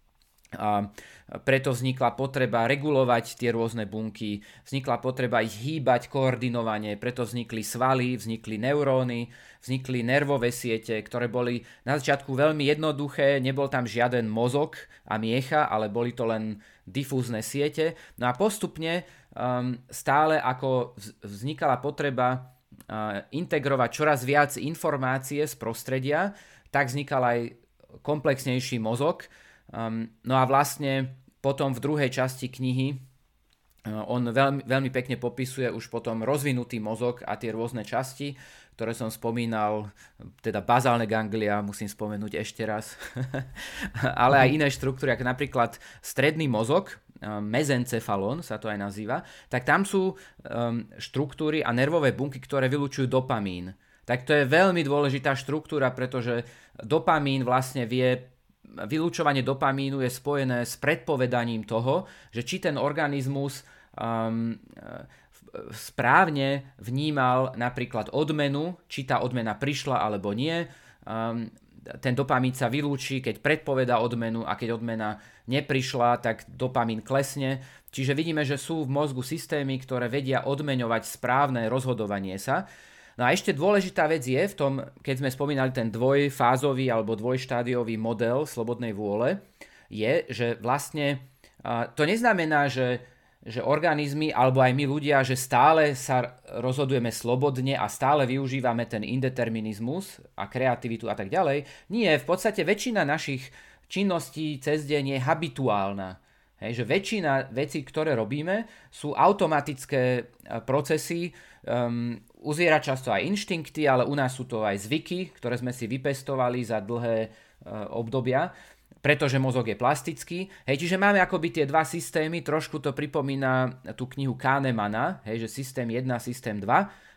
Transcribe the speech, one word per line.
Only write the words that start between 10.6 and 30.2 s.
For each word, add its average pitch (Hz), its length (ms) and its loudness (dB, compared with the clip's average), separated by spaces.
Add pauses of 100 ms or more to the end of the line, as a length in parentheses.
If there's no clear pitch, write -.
ktoré 120 320 -4
boli 120 320 -2 (200)
na 135 120 0
začiatku 139 400 0
veľmi 147 320 4
jednoduché, 143 720 2
nebol 135 320 0
tam 123 160 0
žiaden 120 400 2
mozog 123 480 0 (320)
a 107 80 -2
miecha, 127 520 2
ale 110 200 0
boli 117 240 -2
to 120 160 -2
len 110 320 -2 (240)
difúzne 123 560 -4
siete. 151 560 -2 (200)
No 120 120 -2
a 123 80 0
postupne, 175 720 -2 (240)
ehm, 123 560 -2
stále 156 480 2
ako 131 600 0
vz-, 101 260 -16
vznikala 123 580 -2
potreba, 131 720 -2 (340)
a, 107 460 -6
integrovať 135 580 0
čoraz 147 380 2
viac 143 320 4
informácie 135 880 -2
z - 80 -10
prostredia, 135 800 -2 (320)
tak 139 240 0
vznikal 139 320 0
aj 120 160 2 (640)
komplexnejší 131 840 0
mozog. 123 400 0 (480)
Ehm, 113 400 -6 (100)